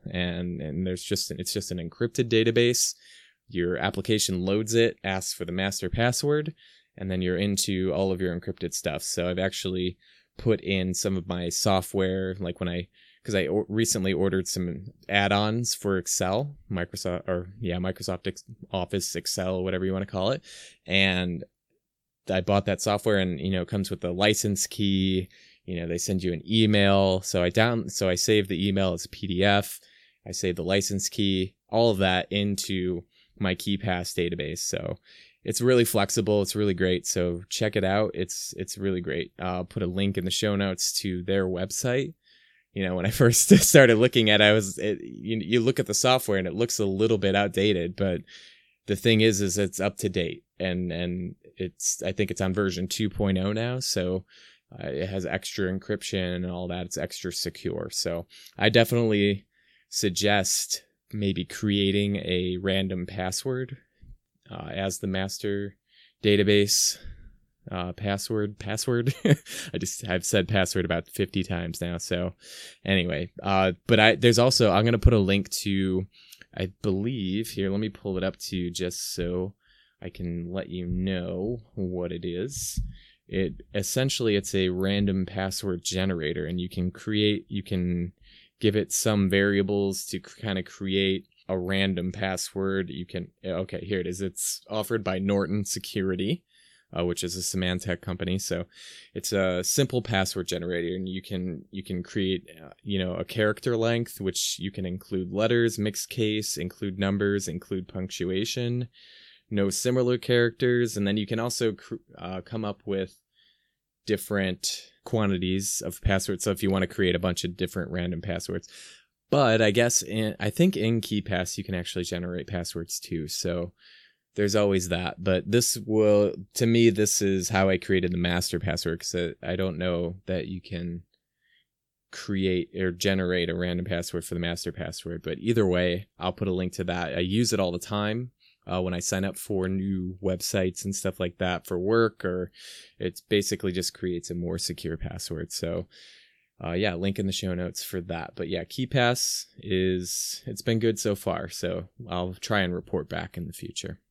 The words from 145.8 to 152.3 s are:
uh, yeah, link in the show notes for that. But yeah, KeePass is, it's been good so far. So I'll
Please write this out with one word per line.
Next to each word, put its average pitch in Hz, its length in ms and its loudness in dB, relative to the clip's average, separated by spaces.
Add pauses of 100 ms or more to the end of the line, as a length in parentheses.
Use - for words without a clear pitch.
uh, 85 80 -6
yeah, 92 220 0
link 98 240 -2
in 101 80 0
the 92 60 -2
show 92 220 -2
notes 90 280 -6
for 92 200 -8
that. 87 340 -8
But 85 120 -6
yeah, 85 160 -4
KeePass 123 800 0 (120)
is, 92 880 -2
it's 110 160 -10
been 113 160 0
good 110 200 2
so 104 160 0
far. 92 340 -4
So 90 400 -4 (200)
I'll 90 260 -4